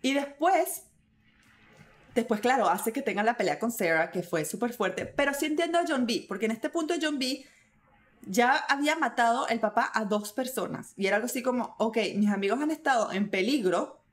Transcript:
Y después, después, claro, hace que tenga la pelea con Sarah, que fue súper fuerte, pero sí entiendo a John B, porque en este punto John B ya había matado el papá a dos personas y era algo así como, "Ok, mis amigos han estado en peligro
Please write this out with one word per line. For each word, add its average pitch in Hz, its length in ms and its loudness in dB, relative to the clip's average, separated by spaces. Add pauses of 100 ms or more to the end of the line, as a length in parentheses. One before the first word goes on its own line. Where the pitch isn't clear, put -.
Y 262 120 0
después, 302 680 0 (1300)
después, 233 260 0
claro, 240 300 4
hace 202 240 0
que 269 80 -6
tenga 202 220 -2
la 233 140 2
pelea 170 220 0
con 233 120 -2
Sarah, 165 400 0
que 175 120 -4
fue 165 220 -2
súper 233 280 -4
fuerte, 185 320 -2
pero 277 280 0
sí 277 120 -2
entiendo 330 320 0
a 339 100 4
John 269 180 0
B, 220 220 -2
porque 202 180 -4
en 220 60 0
este 226 180 -4
punto 339 320 -2
John 302 180 -2
B 254 260 -4 (800)
ya 240 280 4
había 285 400 2
matado 240 540 2
el 233 100 0
papá 226 340 0
a 220 120 0
dos 208 280 -2
personas - 640 -6
y 190 120 0
era 196 100 2
algo 226 100 -2
así 240 160 -4
como, 247 340 -2
"Ok, 220 200 0 (180)
mis 208 140 4
amigos 196 320 2
han 302 100 0
estado 262 400 0
en 202 180 -2
peligro 196 720 0 (120)